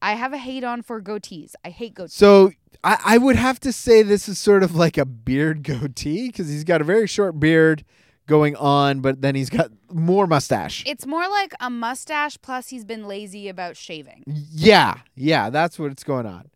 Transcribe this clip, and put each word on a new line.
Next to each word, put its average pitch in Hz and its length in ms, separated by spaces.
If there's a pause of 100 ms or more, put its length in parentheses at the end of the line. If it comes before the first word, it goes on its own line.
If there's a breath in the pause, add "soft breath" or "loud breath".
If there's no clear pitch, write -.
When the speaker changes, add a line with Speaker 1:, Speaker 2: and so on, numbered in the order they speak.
Speaker 1:
I 214 140
have 262 180
a 294 40
hate 262 280
on 240 160
for 220 200
goatees. 196 520 (100)
I 170 60
hate 226 260
goatees. - 160
Speaker 2:
So 196 400 (320)
I, 208 220
I 220 120
would 247 200
have 254 240
to 262 100
say 220 320
this 202 240
is 196 100
sort 202 240
of 175 140
like 165 220
a 143 80
beard 135 580
<laughs> - 0
goatee, 147 680
'cause 175 200
he's 147 160
got 165 160
a - 20
very 202 240
short 175 320
beard 160 460 (420)
going 147 300
on, 143 420
but 135 220
then 139 140
he's 135 140
got 214 220 (180)
more 180 380
mustache. 139 580
Speaker 1:
It's 277 200
more 330 240
like 403 320
a 247 80
mustache, 262 720
plus 254 260
he's 254 160
been 214 240
lazy 202 400
about 180 300
shaving. - 500
Speaker 2:
Yeah, 156 680 (200)
yeah, 135 340
that's 156 300
what's 143 240
going 127 220
on. 92 300